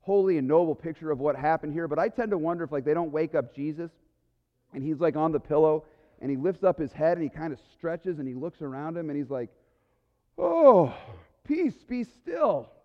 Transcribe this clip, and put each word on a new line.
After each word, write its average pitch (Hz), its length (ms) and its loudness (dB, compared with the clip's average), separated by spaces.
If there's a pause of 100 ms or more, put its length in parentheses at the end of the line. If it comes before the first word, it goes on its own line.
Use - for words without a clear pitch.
holy 190 380 2
and 135 80 0
noble 160 280 4
picture 160 360 -10
of 147 80 0
what 139 180 0
happened 151 360 -2
here, 165 160 -4
but 151 100 -2
I 180 100 0
tend 226 220 -4
to 202 80 0
wonder 165 260 -2
if, 135 80 -8
like, 143 120 -4
they 147 100 2
don't 165 180 -2
wake 156 220 -2
up 135 200 -2
Jesus 151 360 -6 (800)
and 139 100 -10
he's, 143 180 -4
like, 160 160 2
on 156 160 2
the 147 80 2
pillow 156 440 2 (360)
and 131 100 -6
he 139 60 -2
lifts 165 280 -4
up 180 140 4
his 147 140 -6
head 165 260 0
and 170 40 -4
he 151 60 -4
kinda 156 280 -8 (160)
stretches 170 460 -6
and 139 100 -6
he 127 60 -8
looks 151 280 -10
around 147 340 -8
him 165 140 -6
and 143 80 -4
he's 135 120 -6
like, 127 200 -6 (840)
Oh, 240 580 6 (500)
peace, 302 400 -2
be 247 200 -6
still 240 680 -2 (140)